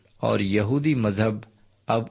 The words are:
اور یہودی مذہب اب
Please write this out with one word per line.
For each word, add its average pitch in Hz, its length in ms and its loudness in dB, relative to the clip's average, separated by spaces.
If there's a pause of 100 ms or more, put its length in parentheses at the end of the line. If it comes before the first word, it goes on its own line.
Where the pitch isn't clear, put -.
(200)
اور 110 220 0
یہودی 107 540 0
مذہب 107 400 0 (520)
اب 113 240 0